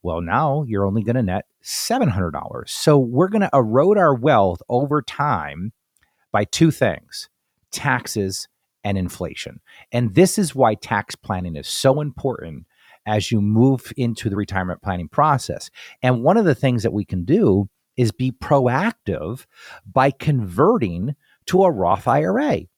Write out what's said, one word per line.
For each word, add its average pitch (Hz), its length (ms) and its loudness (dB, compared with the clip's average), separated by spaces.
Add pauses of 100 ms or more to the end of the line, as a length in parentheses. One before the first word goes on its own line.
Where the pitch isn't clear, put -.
Well, 85 180 -4
now 139 460 0
you're 101 180 -2
only 101 160 -2
gonna 117 220 -2
net 92 220 -4 (160)
seven - 480 -2
hundred 90 220 -2
dollars. - 400 -10
So 147 280 4
we're 131 280 2
gonna 202 240 0
erode 139 460 4
our 165 160 4
wealth 113 560 2
over 143 320 0
time 92 720 -6 (580)
by 104 140 2
two - 240 2
things, - 580 -4 (440)
taxes 113 760 -4 (360)
and 101 160 -2
inflation. 85 640 -8 (300)
And 120 220 -2
this 185 240 4
is 185 160 -2
why 120 220 4
tax - 400 -4
planning 90 400 -6
is 71 120 -12
so 135 340 0
important 120 680 -8 (400)
as 107 240 0
you 113 80 0
move 117 580 2
into 117 340 -4
the 98 40 -4
retirement 95 460 -4
planning 87 260 -6
process. - 640 -2 (320)
And 123 220 2
one 175 140 4
of 220 80 2
the 147 100 4
things 123 260 0
that 104 120 -2
we 104 120 -4
can 90 180 -6
do 104 460 4 (280)
is 117 140 2
be 127 200 -2
proactive 127 1120 -2 (400)
by 131 240 2
converting 120 1080 0 (320)
to 180 160 4
a 180 80 4
Roth 95 360 0
I 139 160 4
R 190 160 0
A. 143 280 -2 (100)